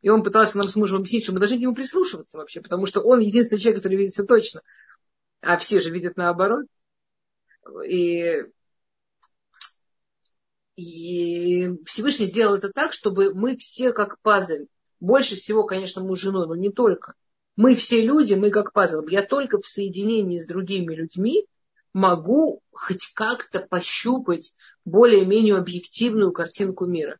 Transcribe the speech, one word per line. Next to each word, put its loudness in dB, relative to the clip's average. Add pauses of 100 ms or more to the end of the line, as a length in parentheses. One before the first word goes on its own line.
И 0
он 6
пытался 2
нам 0
с -4
мужем 0
объяснить, -2
что -4
мы -2
должны 0
к -2
нему -2
прислушиваться -4
вообще, -16
потому -4
что -2
он 6
единственный 2
человек, 2
который 0
видит 0
всё -4
точно. 2 (800)
А 0
все 0
же -4
видят -8
наоборот. 0 (1200)
И, -2 (2250)
и -4 (160)
Всевышний -2
сделал 2
это -4
так, -4
чтобы 0
мы -2
все -2
как -4
пазл. 2 (340)
Больше 2
всего, 0
конечно, -8
муж -4
с -8
женой, -2
но -6
не -2
только. 0 (420)
Мы 6
все 0
люди, 4
мы 2
как -2
пазл. 0
Я 0
только -2
в -8
соединении -2
с -12
другими -6
людьми -2 (460)
могу 2 (100)
хоть -8
как-то -6
пощупать -4 (300)
более-менее 6
объективную -2
картинку -4
мира. -6